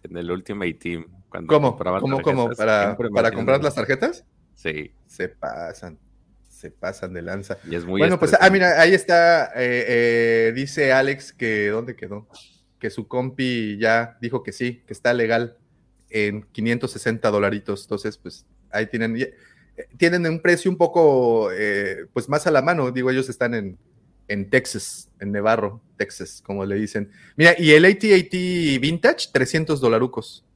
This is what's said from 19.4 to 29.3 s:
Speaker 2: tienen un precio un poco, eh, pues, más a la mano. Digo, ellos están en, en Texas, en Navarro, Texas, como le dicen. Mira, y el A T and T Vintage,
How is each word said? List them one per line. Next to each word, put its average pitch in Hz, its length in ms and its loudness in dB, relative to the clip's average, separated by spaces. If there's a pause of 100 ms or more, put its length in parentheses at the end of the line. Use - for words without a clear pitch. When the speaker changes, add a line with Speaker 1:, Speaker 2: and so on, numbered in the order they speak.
Speaker 2:
tienen 170 280 2
un 160 160 -4
precio 175 300 2
un 180 60 -4
poco, 131 760 4
eh, 101 580 -4
pues, - 160 -6
más 147 200 -2
a 165 40 2
la 135 120 4
mano. 151 280 0
Digo, 127 200 0
ellos 131 180 -2
están 120 240 -2
en, 98 240 -6 (500)
en 101 220 -6
Texas, - 600 -2 (100)
en 101 140 -8
Navarro, 107 480 0 (160)
Texas, - 480 -8
como 98 200 -6
le 98 100 -4
dicen. 104 360 -6 (240)
Mira, 170 220 6
y 160 140 4
el 156 120 10
A 190 140 8
T 214 160 4
and 185 160 4
T 175 500 -2
Vintage, 165 540 0